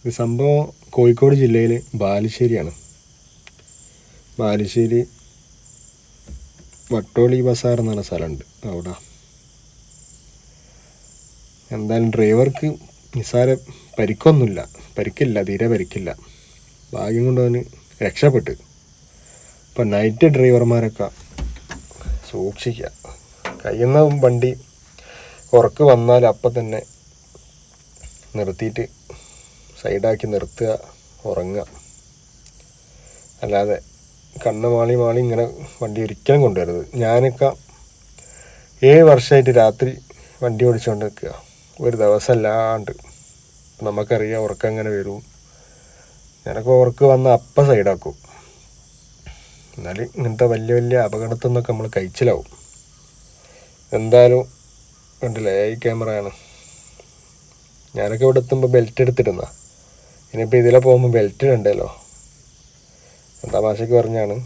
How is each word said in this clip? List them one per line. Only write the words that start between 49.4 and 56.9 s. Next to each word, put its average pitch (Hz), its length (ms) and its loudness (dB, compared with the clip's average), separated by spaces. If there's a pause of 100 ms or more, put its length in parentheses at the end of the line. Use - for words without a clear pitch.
എന്നാൽ 92 240 -12 (160)
ഇങ്ങനത്തെ 120 380 0
വലിയ 110 240 -4
വലിയ 120 200 0 (100)
അപകടത്തിൽ 113 420 -6
നിന്നൊക്കെ 120 220 -2
നമ്മൾ 110 240 -6
കഴിച്ചിലാവും. 95 520 -2 (1500)
എന്തായാലും 123 440 6 (800)
കണ്ടില്ലേ, 110 400 -6
എ 104 80 0
ഐ 113 160 -8
ക്യാമറയാണ്. 110 480 -6 (1700)